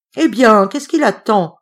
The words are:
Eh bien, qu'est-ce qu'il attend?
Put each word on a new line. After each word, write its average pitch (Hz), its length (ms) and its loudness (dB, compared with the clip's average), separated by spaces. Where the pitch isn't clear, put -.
Eh - 120 -2
bien, 214 380 2
qu'est-ce 285 220 -10
qu'il 311 160 -2
attend? 196 560 -2